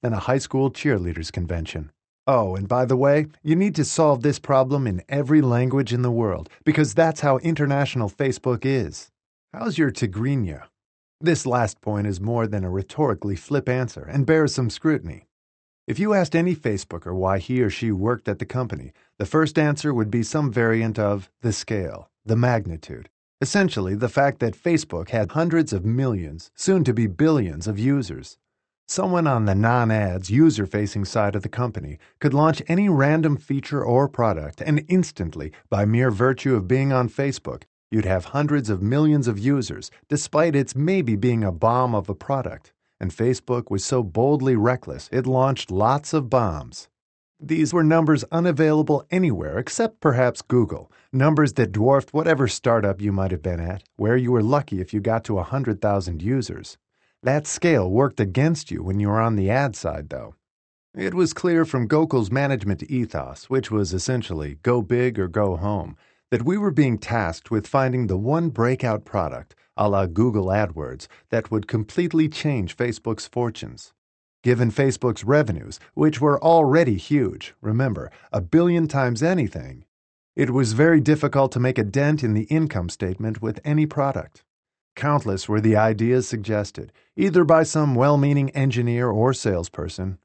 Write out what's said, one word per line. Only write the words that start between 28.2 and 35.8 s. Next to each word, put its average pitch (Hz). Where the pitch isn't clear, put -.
Someone 180
on 120
the 98
non-ads, 107
user-facing 104
side 101
of 101
the 104
company 90
could 143
launch 156
any 190
random 156
feature -
or 131
product, 101
and 151
instantly, 87
by 104